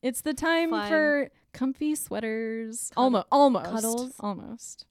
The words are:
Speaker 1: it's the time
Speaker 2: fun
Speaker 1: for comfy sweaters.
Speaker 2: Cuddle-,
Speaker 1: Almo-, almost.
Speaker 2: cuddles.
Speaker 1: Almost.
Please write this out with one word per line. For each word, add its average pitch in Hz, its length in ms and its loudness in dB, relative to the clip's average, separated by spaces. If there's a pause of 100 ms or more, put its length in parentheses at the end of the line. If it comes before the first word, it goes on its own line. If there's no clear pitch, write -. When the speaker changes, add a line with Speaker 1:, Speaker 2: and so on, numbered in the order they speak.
Speaker 1:
it's 247 200 -2
the 311 120 -2
time 330 360 2
Speaker 2:
fun 330 180 -2
Speaker 1:
for 302 420 2 (220)
comfy 285 420 -2
sweaters. 220 1000 -6
Speaker 2:
Cuddle-, 240 100 2
Speaker 1:
Almo-, 240 260 2
almost. 277 400 6
Speaker 2:
cuddles. 226 480 -2
Speaker 1:
Almost. - 720 -12